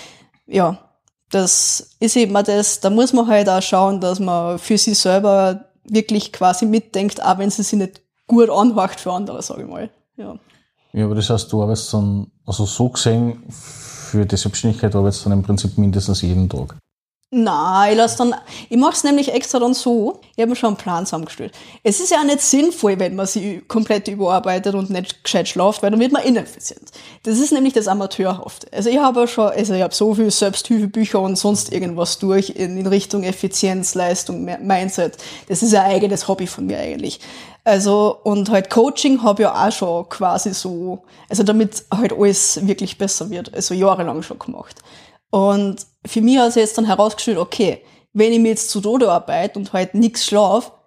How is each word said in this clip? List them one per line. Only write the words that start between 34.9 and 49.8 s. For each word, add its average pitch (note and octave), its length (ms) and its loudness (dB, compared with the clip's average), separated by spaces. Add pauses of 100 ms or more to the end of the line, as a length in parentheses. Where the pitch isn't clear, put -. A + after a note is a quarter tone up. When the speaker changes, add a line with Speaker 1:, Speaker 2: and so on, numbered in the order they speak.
Speaker 1:
Das F#3+ 140 -2
ist A3+ 120 4
ein F#3+ 100 6
eigenes G3 440 0
Hobby F#3 180 -2
von - 180 -8
mir - 140 -4
eigentlich. - 420 -8 (420)
Also, G3+ 600 2
und G3+ 240 0
halt F#3+ 220 2
Coaching C4+ 520 2
hab G#3 160 2
ich A3 60 4
ja - 220 2
auch G#3 40 2
schon F3 380 -4
quasi F#3 460 -2
so, F3+ 480 -8 (260)
also G3+ 140 0
damit G#3+ 420 2 (100)
halt A3+ 200 0
alles G3 520 2
wirklich F#3+ 300 -2
besser G3 320 -4
wird, F3 240 -10
also F#3 220 -4
jahrelang F#3 480 0
schon - 160 -14
gemacht. - 380 -16 (540)
Und G3 560 0 (200)
für A3+ 160 -2
mich B3+ 160 4
hat A#3 160 4
sich A#3 80 4
jetzt G#3+ 160 -2
dann A3+ 80 2
herausgestellt, G#3+ 500 0
okay, F3 460 -2 (320)
wenn A3 180 4
ich A#3 60 4
mir A3+ 100 4
jetzt A3 220 -2
zu G#3 100 -4
Tode A3 320 2
arbeite E3+ 460 -2
und G3 160 -10
halt F#3 200 -2